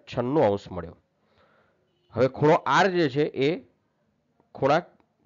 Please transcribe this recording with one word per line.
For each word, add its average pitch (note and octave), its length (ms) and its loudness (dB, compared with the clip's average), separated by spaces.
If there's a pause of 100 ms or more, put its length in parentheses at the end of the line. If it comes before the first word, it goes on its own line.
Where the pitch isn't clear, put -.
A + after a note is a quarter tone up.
છન્નું C3 400 0
અંશ G2+ 260 0
મળ્યો. E2+ 260 -12 (1200)
હવે B2 140 2
ખૂણો D3+ 280 2 (100)
આર D#3+ 240 2
જે F3 180 2
છે C#3+ 160 -2 (240)
એ - 20 0 (1040)
ખૂણા C#3+ 280 0 (440)